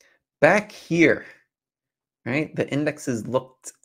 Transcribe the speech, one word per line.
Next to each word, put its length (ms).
back 320
here, 540
right, 300
the 140
indexes 580
looked 460